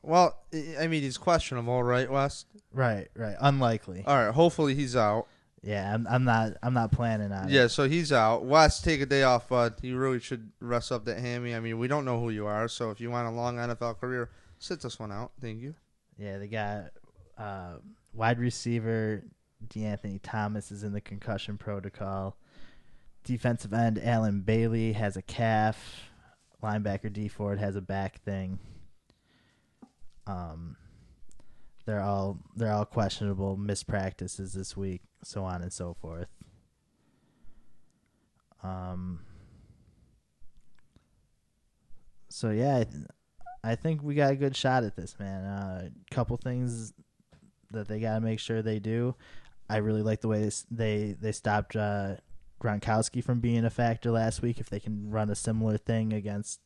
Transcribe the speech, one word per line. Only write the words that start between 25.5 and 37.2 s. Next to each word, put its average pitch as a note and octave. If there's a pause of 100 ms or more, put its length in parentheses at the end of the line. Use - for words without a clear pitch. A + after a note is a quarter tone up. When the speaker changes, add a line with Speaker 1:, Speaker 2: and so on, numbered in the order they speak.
Speaker 2:
Linebacker G#2
Dee G#2
Ford G2+
has G2+
a G2+
back G2
thing. F#2+ (1700)
Um, E2+ (1080)
they're G#2
all, G2 (180)
they're A2
all G#2
questionable, G2
missed G2+
practices F#2+
this F#2+
week, F#2+ (200)
so G2
on F2+
and F2+
so F2
forth. E2 (2250)